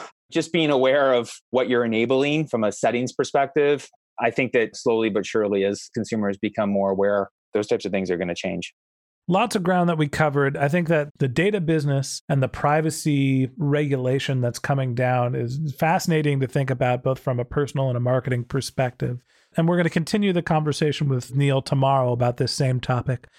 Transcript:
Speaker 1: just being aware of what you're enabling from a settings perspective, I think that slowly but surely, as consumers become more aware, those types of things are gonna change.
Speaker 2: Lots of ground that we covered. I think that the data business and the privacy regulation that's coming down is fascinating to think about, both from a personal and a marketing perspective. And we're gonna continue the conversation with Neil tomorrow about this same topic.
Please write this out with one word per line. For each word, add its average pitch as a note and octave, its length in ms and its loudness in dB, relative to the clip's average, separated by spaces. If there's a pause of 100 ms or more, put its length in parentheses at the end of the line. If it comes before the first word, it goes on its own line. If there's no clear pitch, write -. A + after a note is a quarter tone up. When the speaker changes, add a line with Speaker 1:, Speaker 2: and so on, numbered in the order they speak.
(300)
Speaker 1:
just D#3+ 220 -2
being D#3+ 180 2
aware C3+ 420 4
of A#2+ 180 0 (200)
what B2 180 2
you're A#2+ 160 2
enabling C3 640 2
from A2+ 180 -2
a G2+ 80 0
settings A#2+ 400 -2
perspective, C#3+ 760 0 (300)
I A#2 120 0
think B2+ 220 -2
that A2+ 240 0
slowly A2+ 340 2
but G2 160 -2
surely, G#2 380 0
as G2+ 300 -4
consumers G#2 440 -4
become G#2 320 -2
more G2 200 0
aware, G2 380 2 (240)
those G#2 140 -2
types A2+ 180 -2
of F#2+ 80 -6
things F#2+ 180 -2
are F2 60 -2
gonna F2 180 -4
change. F2+ 400 -8 (540)
Speaker 2:
Lots G3 260 0
of G3+ 80 -2
ground F3 280 2
that E3 80 0
we D3+ 100 0
covered. C#3+ 480 0
I C#3+ 120 0
think E3+ 200 0
that D3+ 300 0
the C#3 100 0
data F#3 320 0
business C#3+ 720 -2
and C#3 120 2
the B2+ 60 2
privacy C#3+ 1080 0
regulation C#3 840 0
that's B2 180 -2
coming C3+ 360 -2
down B2 400 0
is C3 440 -4
fascinating D#3 600 0
to C3+ 60 0
think C3+ 240 -2
about, B2 320 0
both C3 160 0
from B2 200 -2
a B2 60 -2
personal C#3 440 -2
and B2 100 -2
a - 20 -2
marketing B2 440 0
perspective. B2+ 760 -4 (320)
And E3 140 2
we're F3 80 2
gonna E3+ 140 2
continue G3 420 0
the F3 80 0
conversation D3+ 720 0
with B2+ 240 -2
Neil C#3 260 2
tomorrow C3+ 520 2
about A#2+ 260 0
this C3 140 0
same B2+ 280 0
topic. B2 460 -2 (120)